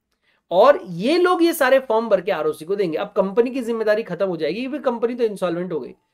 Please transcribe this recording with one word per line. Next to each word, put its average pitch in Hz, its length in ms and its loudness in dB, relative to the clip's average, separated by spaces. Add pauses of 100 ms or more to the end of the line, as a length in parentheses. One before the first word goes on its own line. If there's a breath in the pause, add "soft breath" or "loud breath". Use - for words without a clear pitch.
(520)
और 277 320 6
ये 196 340 0
लोग 359 260 4
ये 330 100 4
सारे 262 280 4
फॉर्म 226 280 0
भर 190 120 4
के 196 100 -2
आरओसी 156 340 -4
को 190 100 -4
देंगे। 175 220 -2
अब 190 180 -6
कंपनी 208 360 0
की 262 120 -6
जिम्मेदारी 220 400 0
खत्म 180 240 -4
हो 175 100 -4
जाएगी, 156 240 -4
क्योंकि 262 180 -8
कंपनी 233 360 -4
तो 240 80 -4
इंसॉल्वेंट 180 480 -4
हो 156 80 -6
गई। 123 140 -12 (200)